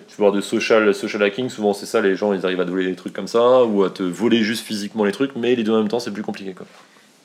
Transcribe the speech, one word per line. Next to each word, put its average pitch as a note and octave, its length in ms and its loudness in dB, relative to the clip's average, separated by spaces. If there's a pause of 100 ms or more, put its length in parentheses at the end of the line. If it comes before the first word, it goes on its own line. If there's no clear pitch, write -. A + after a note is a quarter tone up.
Tu - 80 -20
pars G2+ 160 4
de G2+ 80 0
social, A2 540 2
social G#2 280 -4
hacking, B2 260 0
souvent G#2 260 0
c'est G2+ 120 -8
ça, A2+ 140 0
les G2 160 2
gens G#2 160 0
ils F#2 120 -2
arrivent F#2 160 0
à F2+ 40 0
te F2 60 -4
voler F#2 160 0
des F#2 100 -4
trucs - 160 -12
comme G2 160 -10
ça, B2 360 4
ou G2+ 200 2
à F2 60 0
te - 120 -8
voler G#2+ 400 2
juste A2 220 -2
physiquement G#2 400 -4
les G2 80 2
trucs, C3+ 240 -4
mais A#2+ 180 0
les A#2 100 0
deux A2 80 0
en A2 60 4
même G#2+ 100 2
temps A#2 120 -2
c'est A#2 120 -8
plus G#2 100 -8
compliqué, F#2+ 320 -10
quoi. F#2+ 120 -18 (580)